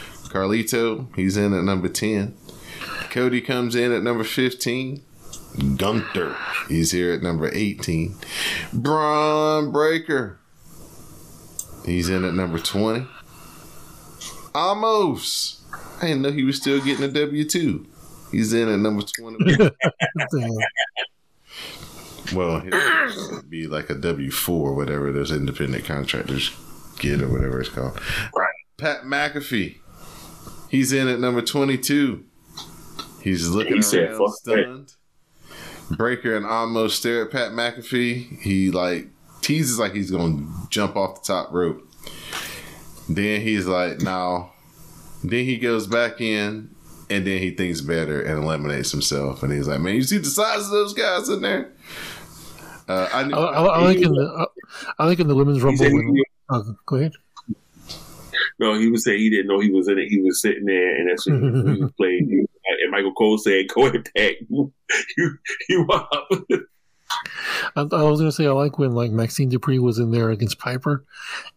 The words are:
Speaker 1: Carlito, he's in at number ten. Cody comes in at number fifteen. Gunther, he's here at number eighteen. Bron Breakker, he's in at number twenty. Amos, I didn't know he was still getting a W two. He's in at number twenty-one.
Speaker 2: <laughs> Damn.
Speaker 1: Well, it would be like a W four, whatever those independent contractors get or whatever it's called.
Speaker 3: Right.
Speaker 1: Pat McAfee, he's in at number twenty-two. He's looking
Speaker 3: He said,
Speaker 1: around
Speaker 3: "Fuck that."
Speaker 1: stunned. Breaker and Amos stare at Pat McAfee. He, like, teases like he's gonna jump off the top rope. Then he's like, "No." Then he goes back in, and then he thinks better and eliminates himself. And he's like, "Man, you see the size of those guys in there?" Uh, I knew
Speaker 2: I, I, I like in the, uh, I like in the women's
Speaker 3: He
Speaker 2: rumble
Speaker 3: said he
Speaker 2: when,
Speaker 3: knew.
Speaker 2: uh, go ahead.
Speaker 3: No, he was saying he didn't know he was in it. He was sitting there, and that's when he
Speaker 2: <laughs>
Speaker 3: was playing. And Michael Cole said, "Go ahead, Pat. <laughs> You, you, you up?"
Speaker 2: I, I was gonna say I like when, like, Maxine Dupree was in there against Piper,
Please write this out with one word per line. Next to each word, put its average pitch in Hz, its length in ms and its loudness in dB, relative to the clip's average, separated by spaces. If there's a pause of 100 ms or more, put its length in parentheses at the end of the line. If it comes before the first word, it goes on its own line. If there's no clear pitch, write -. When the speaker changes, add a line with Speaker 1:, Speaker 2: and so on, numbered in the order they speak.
(300)
Speaker 1:
Carlito, 113 880 0
he's 95 180 2
in 101 180 2
at 90 120 2
number 92 240 0
ten. 107 480 -2 (720)
Cody 123 320 2
comes 123 340 -2
in 120 160 4
at 104 120 2
number 117 200 0
fifteen. 131 800 -2 (720)
Gunther, 95 580 -2 (320)
he's 80 240 2
here 87 200 2
at 71 120 -2
number 82 300 0
eighteen. 87 600 -2 (560)
Bron 151 1000 2
Breakker, 147 680 0 (1400)
he's 87 240 0
in 92 160 0
at 87 120 -2
number 87 240 0
twenty. 110 480 -2 (1500)
Amos, 196 1080 0 (380)
I 175 60 0
didn't 143 160 2
know 143 80 2
he 143 120 0
was 135 140 2
still 139 260 2
getting 135 200 0
a 139 40 0
W 147 380 0
two. 151 420 0 (440)
He's 110 220 2
in 117 160 4
at 101 100 2
number 104 240 2
twenty-one. 143 680 2 (260)
Speaker 2:
<laughs> - 340 -4
Damn. 120 200 -2 (1800)
Speaker 1:
Well, 85 280 0
it 269 680 0
would - 160 -14
be 80 180 -8
like 76 220 -6
a 76 60 -2
W 71 360 -2
four, 73 440 0
whatever 71 360 -2
those 71 200 -2
independent 69 540 -2
contractors 67 640 -4 (480)
get 71 220 0
or 65 80 0
whatever 64 300 -2
it's 65 100 -6
called. 65 300 -6 (360)
Speaker 3:
Right. 92 120 0 (300)
Speaker 1:
Pat 151 260 -2
McAfee, 139 760 -2 (920)
he's 131 240 2
in 135 140 2
at 123 120 0
number 123 220 0
twenty-two. 139 840 0 (1000)
He's 85 280 0
looking 101 280 2
Speaker 3:
He 107 40 6
said, - 300 4
Speaker 1:
around 110 80 -10
Speaker 3:
"Fuck - 260 0
that." 110 180 2
Speaker 1:
stunned. 131 300 -12 (1040)
Breaker 120 400 0
and 101 80 -4
Amos 113 500 0
stare 117 300 0
at 104 60 -10
Pat 120 200 -2
McAfee. 120 880 -2
He, 95 280 2
like, 90 380 0 (340)
teases 139 380 0
like 101 160 0
he's 95 160 -2
gonna 85 340 0 (240)
jump 101 260 0
off 98 280 -4
the 101 100 -2
top 87 180 -4
rope. 85 320 0 (1300)
Then 104 320 0
he's 107 240 0
like, 90 360 0
"No." 90 500 -2 (720)
Then 123 220 -2
he 127 120 -2
goes 113 300 0
back 117 340 0
in, 107 540 -2 (340)
and 98 160 0
then 95 160 0
he 92 80 0
thinks 85 320 -2
better 76 400 0
and 76 220 -2
eliminates 73 480 -2
himself. 69 500 -2
And 69 100 0
he's 71 160 -2
like, 71 140 0
"Man, 92 140 0
you 131 80 2
see 196 160 0
the 156 100 -6
size 208 360 0
of 196 40 -6
those 202 240 2
guys 202 340 0
in - 140 -2
there?" 202 300 -2 (1160)
Uh, 92 260 0
I 131 100 2
knew 143 120 -2
Speaker 2:
I, 147 80 2
I, 160 220 2
I 170 180 6
like 185 140 8
in 180 140 6
the, 139 140 4
uh, 160 200 -2 (520)
I 151 80 4
like 175 140 4
in 165 80 4
the 143 80 6
women's 139 240 6
Speaker 3:
He 120 40 2
Speaker 2:
rumble 131 140 6
Speaker 3:
said 143 140 8
he 143 40 6
Speaker 2:
when, 143 160 4
Speaker 3:
knew. 139 120 6 (260)
Speaker 2:
uh, 123 140 0 (240)
go - 80 0
ahead. 151 180 2 (1500)
Speaker 3:
No, 110 200 4
he 113 100 6
was 113 140 2
saying 104 160 2
he 110 100 4
didn't 101 180 2
know 98 120 4
he 104 100 6
was 95 180 4
in 98 120 4
it. 85 100 0
He 104 120 4
was 92 200 2
sitting 104 240 0
there, 92 300 4
and 85 140 2
that's 90 180 0
when 139 140 4 (340)
he 95 60 0
Speaker 2:
<laughs> - 20 0
Speaker 3:
was 127 140 -2
playing. - 500 2 (340)
And 90 100 0
Michael 98 220 0
Cole 107 240 4
said, 98 320 2
"Go 131 180 4
ahead, 113 280 0
Pat. 101 240 4
<laughs> - 100 -14
You, 139 240 0 (440)
you, 151 200 0 (320)
you 175 180 4
up?" - 220 0 (1700)
Speaker 2:
I, 147 60 0
I - 20 2 (200)
was 151 160 6
gonna 156 120 4
say 151 160 2
I 139 40 6
like 139 280 2
when, 135 140 4
like, 120 180 2
Maxine 117 380 2
Dupree 131 280 2
was 123 220 2
in 117 100 2
there 113 220 4
against 110 260 0
Piper, 131 480 -2 (520)